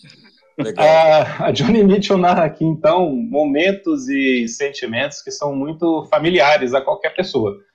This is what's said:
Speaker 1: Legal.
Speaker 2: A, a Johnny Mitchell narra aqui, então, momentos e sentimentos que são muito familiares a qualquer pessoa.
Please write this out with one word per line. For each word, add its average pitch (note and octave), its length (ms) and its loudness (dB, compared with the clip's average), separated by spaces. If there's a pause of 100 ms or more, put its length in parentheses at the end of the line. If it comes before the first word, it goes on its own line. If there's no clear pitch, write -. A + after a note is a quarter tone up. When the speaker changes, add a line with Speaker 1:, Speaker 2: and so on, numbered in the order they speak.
(600)
Speaker 1:
Legal. - 260 -2
Speaker 2:
A, D#3 600 4
a - 60 0
Johnny A3 340 2
Mitchell G3 320 2
narra F3+ 260 2
aqui, D#3 220 -4
então, D#3+ 500 0
momentos D3 960 -2
e C3 400 0
sentimentos C#3 720 -6
que C3+ 100 -14
são C#3+ 240 -8
muito D#3 560 -4
familiares D3 640 2
a C3+ 80 0
qualquer D3+ 340 -6
pessoa. A2+ 420 -4 (180)